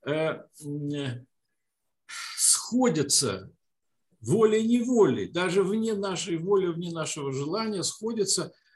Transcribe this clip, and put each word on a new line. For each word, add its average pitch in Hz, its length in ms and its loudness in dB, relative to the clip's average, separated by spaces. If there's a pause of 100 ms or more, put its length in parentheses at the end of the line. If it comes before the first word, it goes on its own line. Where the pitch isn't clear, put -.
э, 156 320 -2 (260)
м, 143 600 -6 (1120)
сходятся 156 1120 0 (680)
волей-неволей, 220 1080 4
даже 180 360 0
вне 220 300 0
нашей 190 440 -4
воли, 185 300 2
вне 170 240 -4
нашего 147 400 -4
желания, 180 520 -2
сходятся 214 680 -2 (240)